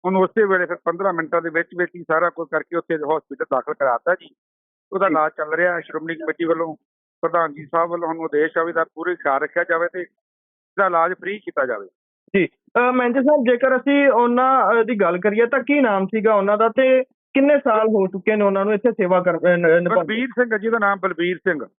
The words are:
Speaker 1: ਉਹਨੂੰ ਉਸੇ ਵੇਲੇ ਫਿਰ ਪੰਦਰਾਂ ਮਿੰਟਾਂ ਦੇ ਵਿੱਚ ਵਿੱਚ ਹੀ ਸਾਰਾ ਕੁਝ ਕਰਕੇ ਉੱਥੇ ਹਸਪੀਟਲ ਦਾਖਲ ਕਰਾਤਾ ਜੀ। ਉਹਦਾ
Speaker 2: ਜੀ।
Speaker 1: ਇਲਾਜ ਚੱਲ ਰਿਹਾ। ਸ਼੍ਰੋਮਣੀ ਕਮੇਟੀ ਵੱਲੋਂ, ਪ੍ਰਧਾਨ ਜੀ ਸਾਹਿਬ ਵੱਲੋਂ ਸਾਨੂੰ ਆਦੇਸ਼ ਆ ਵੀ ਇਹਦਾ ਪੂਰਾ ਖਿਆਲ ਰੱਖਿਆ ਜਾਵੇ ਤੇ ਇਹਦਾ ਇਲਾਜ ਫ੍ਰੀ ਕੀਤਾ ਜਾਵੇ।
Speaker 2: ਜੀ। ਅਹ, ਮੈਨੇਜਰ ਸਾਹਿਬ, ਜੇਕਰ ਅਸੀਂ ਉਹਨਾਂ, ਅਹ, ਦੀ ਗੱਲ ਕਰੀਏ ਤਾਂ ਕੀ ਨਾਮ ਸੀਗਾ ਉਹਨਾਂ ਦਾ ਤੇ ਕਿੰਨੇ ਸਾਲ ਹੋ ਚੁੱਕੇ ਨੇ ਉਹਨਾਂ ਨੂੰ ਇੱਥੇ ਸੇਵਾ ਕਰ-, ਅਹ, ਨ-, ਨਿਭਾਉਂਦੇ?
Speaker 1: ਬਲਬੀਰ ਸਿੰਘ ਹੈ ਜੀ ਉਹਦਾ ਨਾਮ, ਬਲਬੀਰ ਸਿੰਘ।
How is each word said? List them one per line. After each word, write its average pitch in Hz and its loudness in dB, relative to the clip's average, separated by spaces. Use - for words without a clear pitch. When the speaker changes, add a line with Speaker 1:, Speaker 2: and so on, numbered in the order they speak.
Speaker 1:
ਉਹਨੂੰ 190 2
ਉਸੇ 208 2
ਵੇਲੇ 185 0
ਫਿਰ 170 -8
ਪੰਦਰਾਂ 175 -2
ਮਿੰਟਾਂ 165 -2
ਦੇ 165 -8
ਵਿੱਚ 165 -4
ਵਿੱਚ 175 -4
ਹੀ 175 -16
ਸਾਰਾ 160 0
ਕੁਝ 165 -8
ਕਰਕੇ 160 -4
ਉੱਥੇ 165 -4
ਹਸਪੀਟਲ 147 -6
ਦਾਖਲ 135 -4
ਕਰਾਤਾ 139 -2
ਜੀ। 170 -20
ਉਹਦਾ 190 0
Speaker 2:
ਜੀ। 156 0
Speaker 1:
ਇਲਾਜ 156 0
ਚੱਲ 151 -6
ਰਿਹਾ। 175 0
ਸ਼੍ਰੋਮਣੀ 160 -8
ਕਮੇਟੀ 160 -6
ਵੱਲੋਂ, 160 -2
ਪ੍ਰਧਾਨ 165 -2
ਜੀ 151 -18
ਸਾਹਿਬ 170 -2
ਵੱਲੋਂ 170 -4
ਸਾਨੂੰ 165 -6
ਆਦੇਸ਼ 156 -2
ਆ 165 0
ਵੀ 170 -4
ਇਹਦਾ 165 -2
ਪੂਰਾ 165 -6
ਖਿਆਲ 139 -2
ਰੱਖਿਆ 170 -4
ਜਾਵੇ 170 0
ਤੇ 180 -10
ਇਹਦਾ - -8
ਇਲਾਜ 175 0
ਫ੍ਰੀ 190 -10
ਕੀਤਾ - -4
ਜਾਵੇ। 107 -8
Speaker 2:
ਜੀ। 180 4
ਅਹ, - -2
ਮੈਨੇਜਰ 247 0
ਸਾਹਿਬ, 294 4
ਜੇਕਰ 254 2
ਅਸੀਂ 277 4
ਉਹਨਾਂ, 240 2
ਅਹ, 226 4
ਦੀ 226 -2
ਗੱਲ 180 0
ਕਰੀਏ 214 2
ਤਾਂ 262 -2
ਕੀ 285 0
ਨਾਮ 196 2
ਸੀਗਾ 214 0
ਉਹਨਾਂ 202 2
ਦਾ 226 2
ਤੇ 262 2
ਕਿੰਨੇ 277 0
ਸਾਲ 220 2
ਹੋ 202 2
ਚੁੱਕੇ 196 -2
ਨੇ 202 2
ਉਹਨਾਂ 196 0
ਨੂੰ 214 0
ਇੱਥੇ 220 0
ਸੇਵਾ 185 0
ਕਰ-, 175 0
ਅਹ, 175 2
ਨ-, - -2
ਨਿਭਾਉਂਦੇ? 175 4
Speaker 1:
ਬਲਬੀਰ 220 0
ਸਿੰਘ 233 -2
ਹੈ 214 -2
ਜੀ 208 -4
ਉਹਦਾ 226 0
ਨਾਮ, 202 0
ਬਲਬੀਰ 180 -2
ਸਿੰਘ। 151 -4